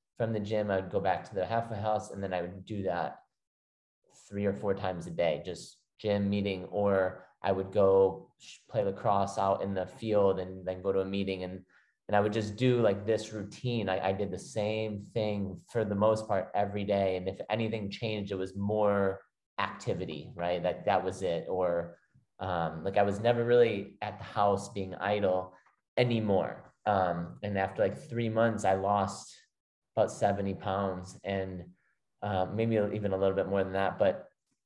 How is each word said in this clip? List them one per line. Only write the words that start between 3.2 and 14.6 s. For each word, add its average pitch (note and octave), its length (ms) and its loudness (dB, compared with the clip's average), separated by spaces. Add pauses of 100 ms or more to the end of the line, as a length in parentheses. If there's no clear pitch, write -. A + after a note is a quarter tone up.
three G2+ 180 -2
or G2 80 2
four G2+ 200 0
times F2+ 340 -4
a F2 40 -8
day, E2 340 0
just - 340 -12 (200)
gym, G2+ 300 2
meeting, G2 360 0
or G2 600 0 (140)
I G2 100 0
would F#2+ 200 -2
go G2 680 4
sh-, - 200 -20 (100)
play A2 140 0
lacrosse G2 540 0
out G2 240 2
in G2 120 -2
the F#2 120 -2
field G2+ 540 2
and F#2 260 -8
then F#2 160 -4
go F#2+ 100 0
to F#2+ 100 2
a F#2+ 40 2
meeting. G2 380 -2
And, F#2 220 -8 (420)
and G#2 80 0
I G#2 40 6
would G#2 140 2
just G#2 240 -2
do, B2 240 4
like, G2+ 240 2
this A2 260 0
routine. A2 560 -4
I, F#2 220 0
I - 20 2
did G2 200 -2
the F2+ 80 -6
same G#2+ 760 -4